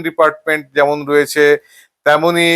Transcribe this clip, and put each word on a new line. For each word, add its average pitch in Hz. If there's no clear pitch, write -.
ডিপার্টমেন্ট 156
যেমন 147
রয়েছে, 147
তেমনি 170